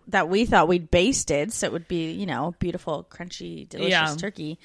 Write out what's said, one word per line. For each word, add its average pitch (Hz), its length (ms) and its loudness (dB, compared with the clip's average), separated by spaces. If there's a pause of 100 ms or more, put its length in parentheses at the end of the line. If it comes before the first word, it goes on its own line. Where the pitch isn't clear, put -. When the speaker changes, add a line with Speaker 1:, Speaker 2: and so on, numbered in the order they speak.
Speaker 1:
that 185 200 0
we 208 160 4
thought 180 240 6
we'd 175 220 2
basted, 175 600 2
so - 140 -2
it 110 60 -2
would 165 160 -8
be, 165 240 -4
you 196 140 -6
know, 170 320 -4
beautiful, 170 520 -6
crunchy, 175 580 -14
delicious 190 240 -2
Speaker 2:
Yeah. 156 260 2
Speaker 1:
turkey, 165 460 -8